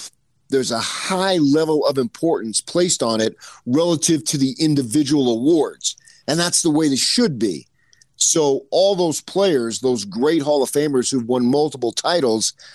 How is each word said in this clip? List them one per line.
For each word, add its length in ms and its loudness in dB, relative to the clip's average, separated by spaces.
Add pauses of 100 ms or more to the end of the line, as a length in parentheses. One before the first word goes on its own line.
(500)
there's 200 0
a 100 -2
high 580 -2
level 500 2
of 100 0
importance 640 -2
placed 400 -2
on 180 0
it 160 -2 (300)
relative 600 0
to 120 -4
the 220 0
individual 720 2
awards. 640 0 (320)
And 120 0
that's 220 0
the 80 0
way 180 2
they 100 0
should 420 0
be. 260 -4 (520)
So 520 0
all 260 2
those 260 0
players, 580 0
those 260 0
great 380 0
Hall 180 2
of 100 0
Famers 400 0
who've 160 -2
won 220 0
multiple 420 0
titles, 640 0 (220)